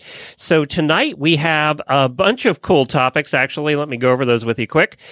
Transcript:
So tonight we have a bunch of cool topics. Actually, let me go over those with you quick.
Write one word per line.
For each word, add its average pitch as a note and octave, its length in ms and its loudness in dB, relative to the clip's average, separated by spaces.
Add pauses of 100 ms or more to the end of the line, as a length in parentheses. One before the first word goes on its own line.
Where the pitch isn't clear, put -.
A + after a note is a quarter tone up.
(360)
So D#3+ 280 0
tonight E3+ 560 -2
we D#3+ 160 2
have D3+ 500 0
a C3+ 220 2
bunch G3 360 0
of G3 180 0
cool D3 240 4
topics. C3+ 480 0
Actually, D3 420 -2
let D3 120 -4
me B2 100 -8
go B2+ 120 2
over B2+ 140 2
those A#2+ 200 2
with A#2 140 -2
you A2+ 80 -4
quick. E3+ 300 0 (160)